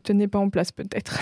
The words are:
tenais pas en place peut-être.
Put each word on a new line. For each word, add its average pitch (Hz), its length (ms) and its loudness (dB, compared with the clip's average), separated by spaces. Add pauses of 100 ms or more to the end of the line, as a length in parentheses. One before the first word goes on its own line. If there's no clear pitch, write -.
tenais 202 240 4
pas 202 120 0
en 196 100 2
place 180 240 0
peut-être. - 480 -6